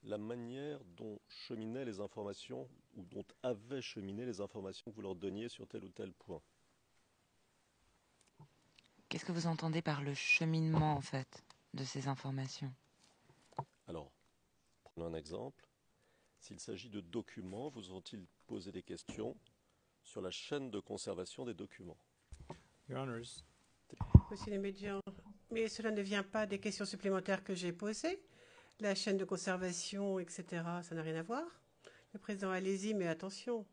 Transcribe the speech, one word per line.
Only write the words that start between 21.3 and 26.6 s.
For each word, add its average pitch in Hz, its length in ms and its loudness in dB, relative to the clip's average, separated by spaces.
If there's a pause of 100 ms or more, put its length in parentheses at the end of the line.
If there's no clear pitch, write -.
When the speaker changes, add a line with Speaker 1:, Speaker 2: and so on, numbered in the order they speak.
Speaker 1:
des 120 80 -4
documents ? 87 440 -10 (920)
Speaker 3:
Your 131 140 -2
Honors. 120 420 -8 (840)
Speaker 4:
Monsieur 208 200 -4
le 196 80 0
médian, 196 400 -4 (520)
mais 226 180 2
cela 220 220 0
ne 208 100 2
vient 196 220 2
pas 214 220 2
des 202 140 -2
questions 208 240 -2